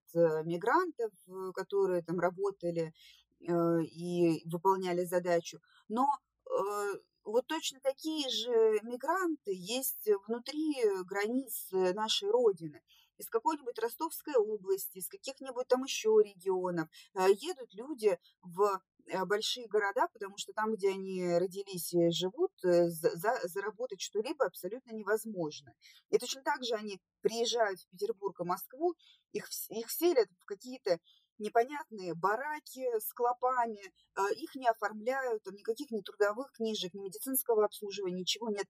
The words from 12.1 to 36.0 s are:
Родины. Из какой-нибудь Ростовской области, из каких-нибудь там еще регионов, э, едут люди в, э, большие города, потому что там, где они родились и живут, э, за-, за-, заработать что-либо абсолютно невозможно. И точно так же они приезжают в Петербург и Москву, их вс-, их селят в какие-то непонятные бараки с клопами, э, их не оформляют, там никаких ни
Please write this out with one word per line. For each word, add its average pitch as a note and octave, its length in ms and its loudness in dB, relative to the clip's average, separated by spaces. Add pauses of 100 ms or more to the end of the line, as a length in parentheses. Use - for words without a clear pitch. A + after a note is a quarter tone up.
Родины. E3 500 4 (360)
Из - 120 -14
какой-нибудь D4 500 0
Ростовской D#4+ 560 -4
области, G3 640 0
из - 100 -10
каких-нибудь C4 580 -8
там B3+ 160 4
еще A3 380 6
регионов, F3+ 680 0 (260)
э, F#3+ 160 4
едут C4+ 420 -2
люди G#3+ 440 0 (240)
в, F#3+ 400 0 (260)
э, F#3 180 -2
большие G#3+ 420 -2
города, G#3 460 2
потому G3 240 -10
что - 160 -10
там, A3 220 0
где G3 160 2
они F#3+ 320 -2 (160)
родились F#3+ 540 -4
и E3+ 180 6
живут, F#3 400 0 (120)
э, F3 260 6
за-, E3 260 -2
за-, G#3+ 320 0
заработать G3 540 -6
что-либо B3 440 -2
абсолютно G#3+ 480 -8
невозможно. G3 800 -4 (380)
И G#3+ 60 6
точно C4 260 -6
так C#4+ 200 -2
же A#3 120 -2
они G#3 240 -8 (220)
приезжают A3 600 0
в - 80 -20
Петербург G3 520 -6
и - 40 -4
Москву, B3+ 500 -2 (380)
их - 160 -6
вс-, - 200 -10
их A3+ 220 -8
селят D4 360 4 (140)
в - 40 -20
какие-то G#3 540 -4 (400)
непонятные G#3+ 760 0
бараки C4 720 -2 (140)
с - 140 -6
клопами, A#3+ 680 0 (360)
э, G4+ 180 0
их E4 200 -10
не C4 140 -2
оформляют, A3+ 760 -2
там G3 120 -10
никаких A3+ 360 -4
ни G#3+ 100 -2